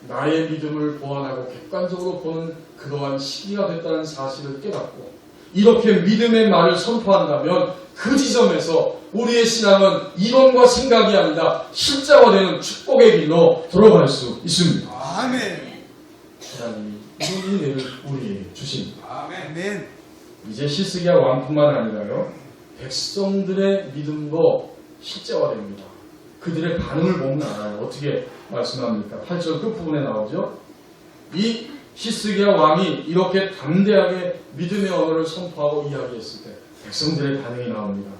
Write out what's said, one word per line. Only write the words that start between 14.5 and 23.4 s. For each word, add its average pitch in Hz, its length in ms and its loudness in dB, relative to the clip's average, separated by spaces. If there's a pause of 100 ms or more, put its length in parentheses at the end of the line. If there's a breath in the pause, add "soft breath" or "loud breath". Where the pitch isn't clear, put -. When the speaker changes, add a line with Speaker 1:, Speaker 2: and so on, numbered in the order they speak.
Speaker 2:
아멘. 226 480 -4 (1200)
Speaker 1:
하나님이 107 360 -10 (260)
이런 190 340 -4
은혜를 143 220 -2 (320)
우리에게 98 440 -8
주십니다. - 560 -10
Speaker 2:
아멘. 160 760 -10 (640)
Speaker 1:
이제 139 140 -6
히스기야 175 500 0
왕뿐만 139 640 2
아니라요, 110 560 -6 (480)
백성들의 196 1120 -2